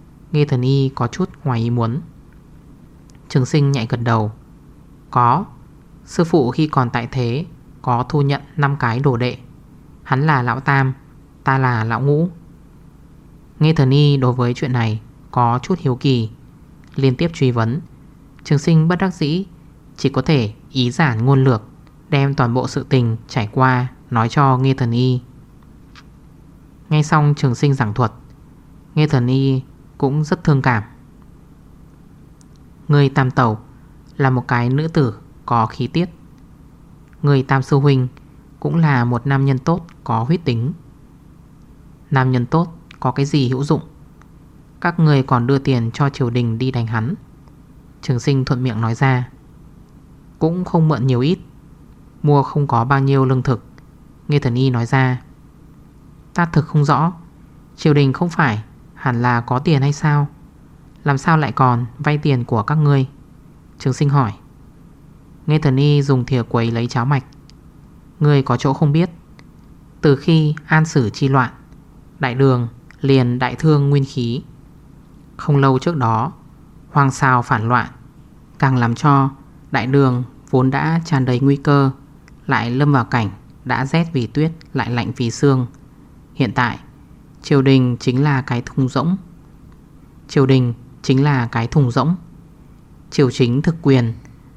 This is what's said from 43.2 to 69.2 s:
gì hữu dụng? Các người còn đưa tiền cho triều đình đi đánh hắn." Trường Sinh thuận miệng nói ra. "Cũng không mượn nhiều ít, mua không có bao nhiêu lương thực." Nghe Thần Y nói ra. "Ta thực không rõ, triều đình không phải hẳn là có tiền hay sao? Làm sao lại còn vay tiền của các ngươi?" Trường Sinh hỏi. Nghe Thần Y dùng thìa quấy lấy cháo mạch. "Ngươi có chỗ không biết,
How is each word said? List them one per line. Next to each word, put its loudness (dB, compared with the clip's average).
gì 0
hữu -2
dụng? 0
Các -4
người 4
còn 0
đưa 2
tiền -2
cho 0
triều -4
đình -2
đi -2
đánh -4
hắn." -4
Trường -2
Sinh 0
thuận -2
miệng -4
nói -2
ra. 0
"Cũng -2
không 2
mượn 0
nhiều 2
ít, 0
mua 4
không -2
có 0
bao 2
nhiêu 2
lương 0
thực." -2
Nghe 0
Thần -2
Y 2
nói -2
ra. 0
"Ta 0
thực -2
không 0
rõ, 0
triều 2
đình 4
không -4
phải -2
hẳn -2
là 2
có -4
tiền 2
hay 0
sao? 0
Làm 0
sao 2
lại -2
còn 2
vay -2
tiền 0
của -2
các -2
ngươi?" 2
Trường -4
Sinh 0
hỏi. 0
Nghe 2
Thần 2
Y 2
dùng 0
thìa -2
quấy -2
lấy -4
cháo -4
mạch. -2
"Ngươi 4
có -2
chỗ -2
không 0
biết, 0